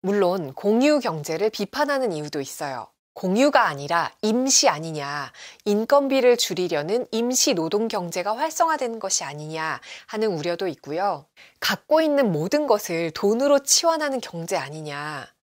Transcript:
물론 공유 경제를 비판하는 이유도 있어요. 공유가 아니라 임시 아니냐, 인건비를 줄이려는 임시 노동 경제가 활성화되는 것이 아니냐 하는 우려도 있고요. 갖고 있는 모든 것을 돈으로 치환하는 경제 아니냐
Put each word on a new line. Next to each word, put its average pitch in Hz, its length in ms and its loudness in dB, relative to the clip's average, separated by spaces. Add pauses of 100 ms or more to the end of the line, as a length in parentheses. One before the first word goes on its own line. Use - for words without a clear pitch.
물론 185 520 0
공유 254 460 4
경제를 165 500 -2
비판하는 262 600 -2
이유도 151 280 -6
있어요. 135 460 -8 (280)
공유가 240 520 2
아니라 151 460 -2 (100)
임시 254 480 2
아니냐, 147 640 -4 (320)
인건비를 247 720 4
줄이려는 175 720 -2
임시 247 460 0
노동 208 320 0
경제가 190 500 -4
활성화되는 294 600 -2
것이 190 240 -2
아니냐 151 580 -6 (240)
하는 220 220 -2
우려도 170 400 -2
있고요. 160 580 -4 (340)
갖고 - 420 2
있는 285 300 4
모든 196 360 0
것을 170 440 2
돈으로 269 520 4
치환하는 302 580 2
경제 170 360 -6
아니냐 147 680 -8 (160)